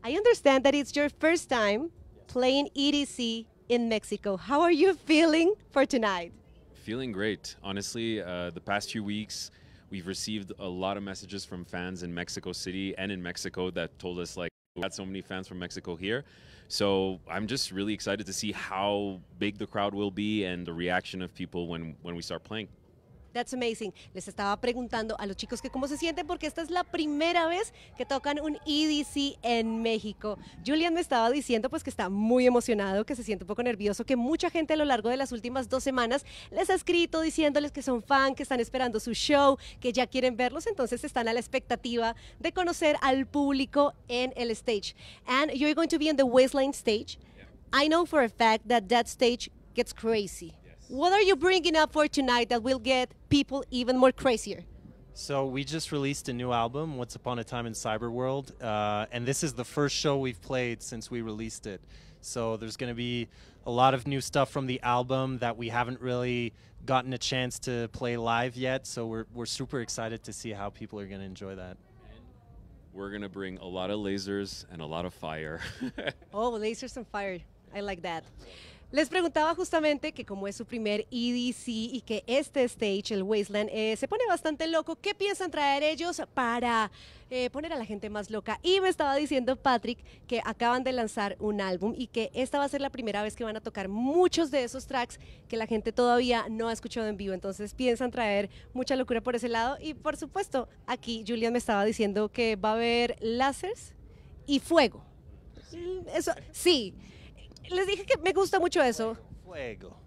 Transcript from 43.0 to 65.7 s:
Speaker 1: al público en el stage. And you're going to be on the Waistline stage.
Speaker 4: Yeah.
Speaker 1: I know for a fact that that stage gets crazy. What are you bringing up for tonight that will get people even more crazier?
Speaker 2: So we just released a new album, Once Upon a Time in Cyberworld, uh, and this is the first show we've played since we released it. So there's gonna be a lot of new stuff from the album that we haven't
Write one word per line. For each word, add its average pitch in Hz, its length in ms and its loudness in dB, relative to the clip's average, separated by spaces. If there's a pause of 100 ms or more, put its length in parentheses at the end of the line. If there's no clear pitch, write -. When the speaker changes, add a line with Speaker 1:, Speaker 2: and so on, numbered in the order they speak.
Speaker 1:
al 269 240 4
público 277 680 2 (120)
en 247 280 -2
el 233 160 -2
stage. 214 440 -2 (300)
And 269 280 2
you're 294 200 4
going 320 160 2
to 330 80 2
be 302 140 2
on 294 60 2
the 277 60 8
Waistline 262 500 6
stage. - 440 -2 (180)
Speaker 4:
Yeah. - 100 -20 (380)
Speaker 1:
I 302 40 4
know 330 180 4
for 302 160 4
a 233 80 4
fact 220 380 4
that 220 220 2
that 233 180 4
stage 240 420 0 (240)
gets 240 180 -2
crazy. 208 600 -4 (400)
What 302 180 4
are 403 120 8
you 381 120 6
bringing 349 400 4
up 311 160 6
for 302 160 4
tonight 247 420 2
that 240 120 2
will 262 160 2
get 254 380 0 (140)
people 277 420 4
even 247 260 2
more 254 140 8
crazier? 220 520 0 (520)
Speaker 2:
So 139 320 -2
we 135 160 -2
just 147 280 -6
released 139 380 -2
a 127 40 -2
new 123 180 -2
album, 127 460 0
Once 123 180 -8
Upon 123 240 -4
a 113 40 -4
Time 120 220 -6
in 113 80 -8
Cyberworld, 120 800 -4 (100)
uh, 107 500 0
and 120 140 -4
this 139 180 0
is 143 100 -2
the 120 120 -6
first 147 300 0
show 139 240 2
we've 131 200 -4
played 123 440 -4
since 113 260 -10
we 120 140 -4
released 110 420 -8
it. 98 160 -10 (400)
So 113 360 -4
there's 107 200 -8
gonna 123 160 -6
be 120 340 -4 (380)
a 120 60 -4
lot 127 240 8
of 127 100 -4
new 139 160 -2
stuff 139 300 0
from 135 160 -4
the 127 160 -2
album 123 560 0
that 117 180 -2
we 117 120 -6
haven't 120 300 -2